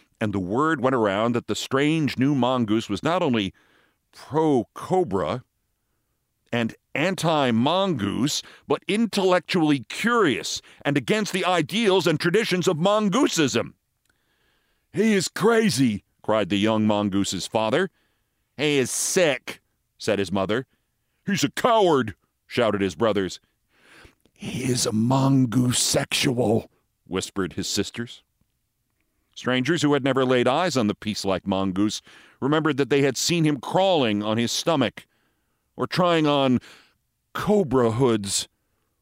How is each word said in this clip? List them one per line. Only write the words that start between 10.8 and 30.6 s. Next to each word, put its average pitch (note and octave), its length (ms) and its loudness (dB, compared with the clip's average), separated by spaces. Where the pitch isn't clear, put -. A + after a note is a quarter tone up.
and D3 140 0
against G#3 340 0
the F#3 140 -4
ideals F3+ 640 0
and D#3 120 2
traditions F3+ 480 0
of F3 120 0
mongoosism. F3+ 960 0
"He G#3+ 220 2
is F#3+ 140 0
crazy," D3+ 760 2
cried G#2+ 260 0
the G2+ 80 2
young G#2+ 300 2
mongoose's G2+ 580 0
father. A2+ 460 -2
"He C#3+ 220 0
is A#2+ 100 0
sick," - 720 -2
said G2+ 180 -2
his G2 140 -4
mother. G2+ 340 -2
"He's - 200 -2
a - 80 0
coward," F3+ 640 2
shouted G#2 340 0
his F#2 140 0
brothers. G2+ 440 0
"He G3 300 -10
is B2 240 -2
a - 40 -2
mongoose B2+ 840 2
sexual," A#2+ 880 0
whispered F#2 460 -4
his F#2 140 -6
sisters. - 560 -6
Strangers B2+ 460 -2
who D3 100 2
had C#3 120 2
never C3+ 200 0
laid B2+ 240 2
eyes D3 300 0